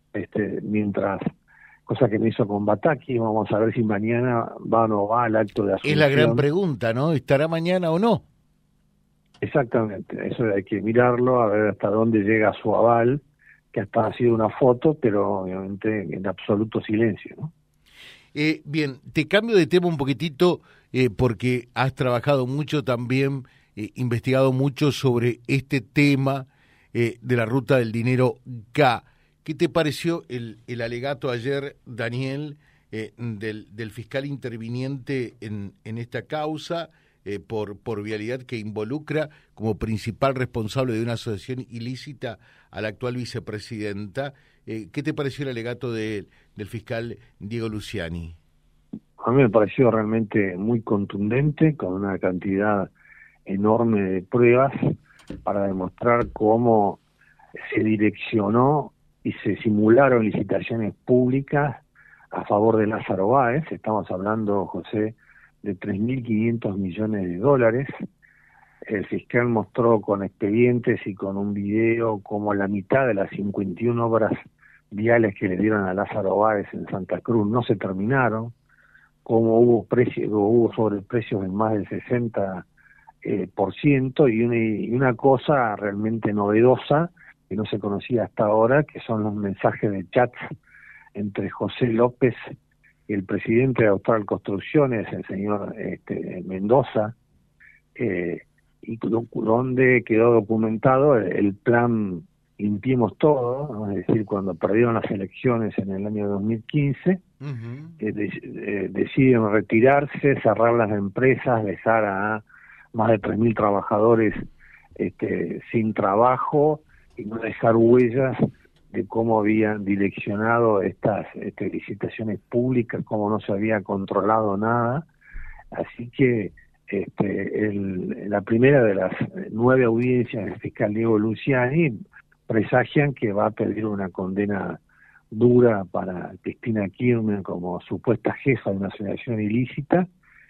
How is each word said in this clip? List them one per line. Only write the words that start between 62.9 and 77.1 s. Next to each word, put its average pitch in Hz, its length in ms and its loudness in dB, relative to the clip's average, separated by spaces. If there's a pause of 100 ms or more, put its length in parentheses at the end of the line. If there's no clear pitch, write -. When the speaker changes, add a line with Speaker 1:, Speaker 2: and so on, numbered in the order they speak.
Speaker 1:
Báez. 131 420 2
Estamos 107 400 -4
hablando, 101 540 -2
José, 107 500 -6 (480)
de 101 120 -6
tres 101 220 -6
mil 120 260 -2
quinientos 113 540 -2
millones 101 460 -4
de 87 140 -4
dólares. 123 500 2 (920)
El 98 240 -4
fiscal 120 420 -2
mostró 117 540 2
con 101 220 -2
expedientes 117 800 2
y 101 100 -6
con 98 220 -6
un 101 160 -2
video 110 640 0
cómo 104 340 -4
la 98 140 0
mitad 104 400 0
de 110 60 0
las 98 160 -2
cincuenta 95 520 -6
y 117 60 0
una 117 180 0
obras 110 280 2 (560)
viales 110 480 2
que 101 120 -2
le 92 80 -2
dieron 104 280 2
a 92 80 -2
Lázaro 98 440 -2
Báez 104 340 2
en 90 160 -10
Santa 92 320 -6